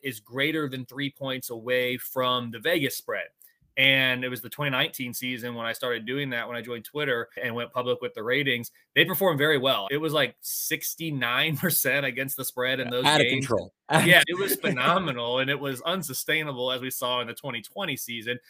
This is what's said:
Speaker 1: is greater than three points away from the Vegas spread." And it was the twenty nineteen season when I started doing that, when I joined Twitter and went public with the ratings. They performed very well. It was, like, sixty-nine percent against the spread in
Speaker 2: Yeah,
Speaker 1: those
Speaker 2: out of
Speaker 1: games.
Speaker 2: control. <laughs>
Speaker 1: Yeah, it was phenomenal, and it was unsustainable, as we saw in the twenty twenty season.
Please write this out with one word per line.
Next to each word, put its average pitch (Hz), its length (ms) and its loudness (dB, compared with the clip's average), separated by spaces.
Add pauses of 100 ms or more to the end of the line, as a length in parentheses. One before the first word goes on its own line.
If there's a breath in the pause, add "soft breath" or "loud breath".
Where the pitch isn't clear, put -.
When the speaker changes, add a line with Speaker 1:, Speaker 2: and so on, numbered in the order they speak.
Speaker 1:
is 127 160 -8
greater 143 500 -2
than 131 180 -8
three 139 240 -6
points 131 400 -8
away 123 480 0
from 123 520 -2
the 113 80 -10
Vegas 139 380 0
spread." 98 320 -6 (480 soft breath)
And 131 460 4
it 127 60 -2
was 123 120 -4
the - 80 -12
twenty 143 220 -2
nineteen 131 420 -2
season 123 440 -6
when 117 100 -6
I 113 60 -2
started 117 340 -4
doing 139 240 -2
that, 117 160 -4
when 120 100 -6
I 120 60 -6
joined 117 220 -8
Twitter 135 440 -2 (140)
and 117 140 -2
went 120 160 -6
public 123 280 0
with 123 140 -6
the 113 80 -8
ratings. 123 480 0 (240 soft breath)
They 156 100 8
performed 180 320 4
very 147 220 4
well. 123 320 2
It 139 60 0
was, 151 160 -2
like, 139 300 0
sixty-nine 147 1160 -2
percent 139 500 2
against 131 300 -4
the 131 80 -6
spread 127 340 -2
in 127 80 -2
Speaker 2:
Yeah, 123 60 -6
Speaker 1:
those 127 120 2
Speaker 2:
out 147 160 6
of 131 60 6
Speaker 1:
games. 131 220 0
Speaker 2:
control. 95 260 -2 (140)
<laughs> 160 180 6
Speaker 1:
Yeah, 165 220 10
it 175 100 -2
was 196 160 0
phenomenal, 131 840 0
and 131 100 0
it 143 80 0
was 135 240 -4
unsustainable, 151 880 -2
as 127 120 -4
we 131 80 -6
saw 123 300 -2
in 117 60 -4
the 117 80 -8
twenty 120 280 -8
twenty 170 340 -6
season. 117 420 -6 (120 soft breath)